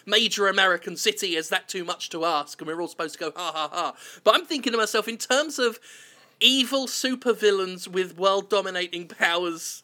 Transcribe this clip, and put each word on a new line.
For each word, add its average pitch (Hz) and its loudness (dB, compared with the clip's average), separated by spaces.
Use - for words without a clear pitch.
major 202 2
American 190 2
city. 202 -2
Is 160 -2
that 190 -2
too 180 -8
much 175 -6
to 160 -4
ask?" 151 -2
And 160 -12
we're 165 -6
all 170 -4
supposed 160 -8
to - -14
go, 156 -6
"Ha, 170 -6
ha, 156 -4
ha." 160 -4
But 220 8
I'm 339 2
thinking 269 -2
to 233 2
myself, 226 2
in 226 -6
terms 285 0
of 233 0
evil 262 4
supervillains 208 0
with 180 -4
world-dominating 190 0
powers 170 -2